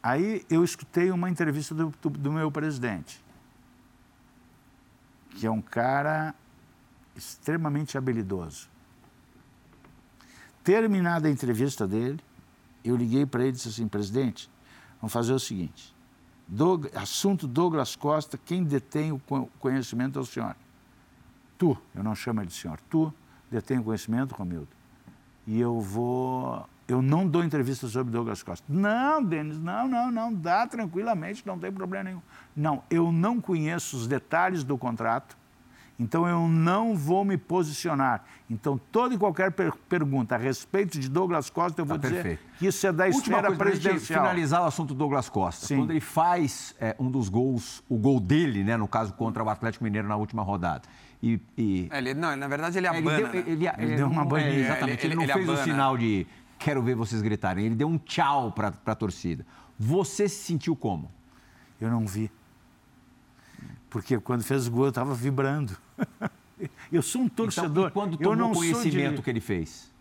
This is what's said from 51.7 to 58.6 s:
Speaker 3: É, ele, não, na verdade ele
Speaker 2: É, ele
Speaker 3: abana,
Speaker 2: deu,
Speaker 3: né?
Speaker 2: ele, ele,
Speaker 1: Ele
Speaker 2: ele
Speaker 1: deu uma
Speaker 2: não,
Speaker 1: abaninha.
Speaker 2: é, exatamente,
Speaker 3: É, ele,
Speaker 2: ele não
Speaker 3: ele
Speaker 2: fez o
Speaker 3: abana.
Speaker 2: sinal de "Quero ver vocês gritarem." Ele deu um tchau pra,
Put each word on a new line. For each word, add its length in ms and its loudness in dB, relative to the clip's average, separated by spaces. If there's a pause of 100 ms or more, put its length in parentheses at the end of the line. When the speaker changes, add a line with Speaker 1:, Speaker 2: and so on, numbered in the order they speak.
Speaker 3:
É, 80 -4
ele, 160 -2
não, 220 -2
na 120 -6
verdade 300 -2
ele 100 2
Speaker 2:
É, 20 4
ele 100 0
Speaker 3:
abana, 180 2
Speaker 2:
deu, 100 2
Speaker 3:
né? 120 -4
Speaker 2:
ele, 120 -2
ele, 160 2
Speaker 1:
Ele 180 -2
Speaker 2:
ele 100 2
Speaker 1:
deu 120 4
uma 100 2
Speaker 2:
não, 60 2
Speaker 1:
abaninha. 260 2
Speaker 2:
é, 100 2
exatamente, 400 0
Speaker 3:
É, 60 -2
ele, 20 0
Speaker 2:
ele 80 0
não 80 2
Speaker 3:
ele 100 2
Speaker 2:
fez 140 2
o 60 2
Speaker 3:
abana. 100 0
Speaker 2:
sinal 340 2
de 300 0 (320)
"Quero 220 0
ver 140 2
vocês 260 -2
gritarem." 440 0
Ele 100 2
deu 120 0
um 100 2
tchau 540 0
pra, 200 -2